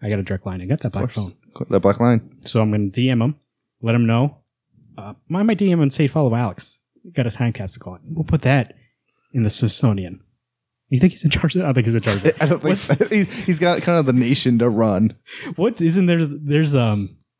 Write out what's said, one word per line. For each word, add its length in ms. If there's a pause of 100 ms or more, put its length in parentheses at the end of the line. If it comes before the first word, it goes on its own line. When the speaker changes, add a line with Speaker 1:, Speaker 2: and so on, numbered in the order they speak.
Speaker 1:
I 100
got 100
a 20
direct 240
line. 140
I 60
got 160
that 100
black 140
Speaker 2:
Of 80
course. 200 (220)
Speaker 1:
phone. 140
Speaker 2:
That 100
black 180
line. 460
Speaker 1:
So 180
I'm 80
gonna 200
D 200
M 100
him, 140 (460)
let 160
him 100
know. 300 (600)
Uh, 180 (200)
I 80
might 160
D 140
M 80
and 120
say, 140
"Follow 300
Alex." 440 (220)
You 100
got 140
a 60
time 200
capsule 320
going. 200
We'll 200
put 180
that 320 (580)
in 100
the 80
Smithsonian. 720 (720)
You 100
think 120
he's 120
in 60
charge 260
of 40
that? 40
I 40
don't 60
think 120
he's 80
in 80
charge 160
of 60
that. 120
Speaker 2:
<laughs> 60
I 40
don't 140
think 100
Speaker 1:
What's 120
Speaker 2:
so. 120
<laughs> 160
He, 140
he's 340
got 240
kind 160
of 80
the 60
nation 460
to 100
run. 480 (400)
Speaker 1:
What, 240
isn't 260
there, 200
there's, 500
um, 400 (240)